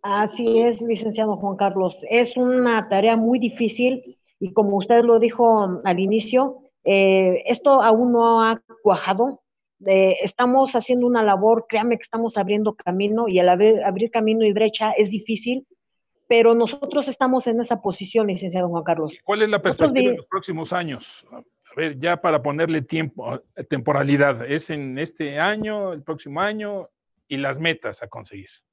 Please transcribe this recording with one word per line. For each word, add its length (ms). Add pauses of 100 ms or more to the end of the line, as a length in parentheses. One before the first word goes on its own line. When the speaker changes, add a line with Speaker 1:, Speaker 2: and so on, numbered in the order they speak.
Speaker 1:
Así 580
es, 220
licenciado 540
Juan 200
Carlos. 420 (100)
Es 280
una 520
tarea 280
muy 220
difícil 760 (220)
y 140
como 240
usted 260
lo 160
dijo 680
al 140
inicio, 600 (260)
eh, 640
esto 360
aún 300
no 300
ha 200 (200)
cuajado. 600 (420)
Eh, 380
estamos 540
haciendo 300
una 160
labor, 460
créame 280
que 60
estamos 360
abriendo 360
camino 540
y 120
el 80
abrir, 360
abrir 260
camino 340
y 80
brecha 400
es 180
difícil, 560 (600)
pero 260
nosotros 540
estamos 380
en 140
esa 220
posición, 460
licenciado 400
Juan 160
Carlos. 400
Speaker 2:
¿Cuál 180
es 60
la 100
Speaker 1:
Nosotros 180
Speaker 2:
perspectiva 260
Speaker 1:
vi- 100
Speaker 2:
de 60
los 80
próximos 460
años? 600
A 440
ver, 220
ya 180
para 260
ponerle 380
tiempo, 600 (280)
temporalidad, 840
¿es 200
en 280
este 400
año, 540
el 100
próximo 380
año 480 (400)
y 80
las 220
metas 440
a 60
conseguir? 400 (240)